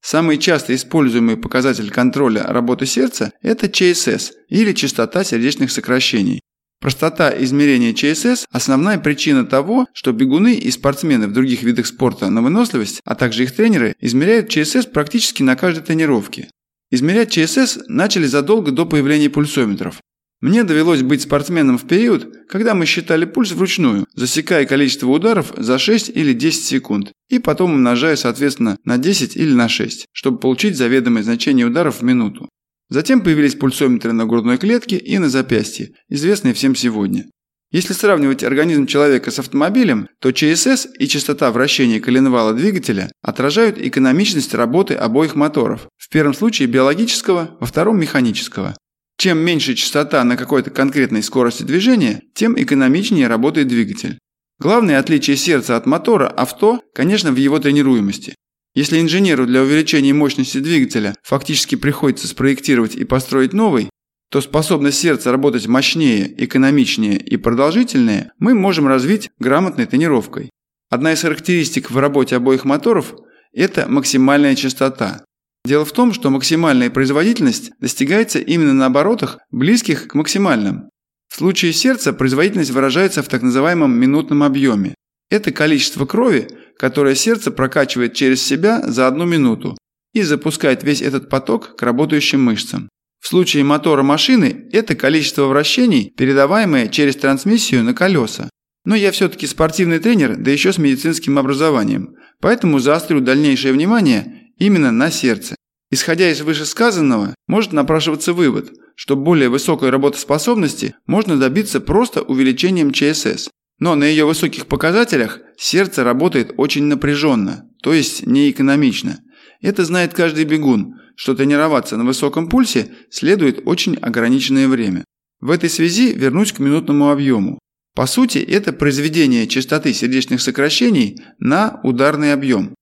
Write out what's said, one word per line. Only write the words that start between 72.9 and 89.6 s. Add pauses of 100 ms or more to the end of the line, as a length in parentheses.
это
максимальная
частота. (440)
Дело
в
том,
что
максимальная
производительность
достигается
именно
на
оборотах, (100)
близких
к
максимальным. (360)
В
случае
сердца
производительность
выражается
в
так
называемом
минутном
объеме. (380)
Это
количество
крови, (280)
которое
сердце
прокачивает
через
себя
за
одну
минуту (380)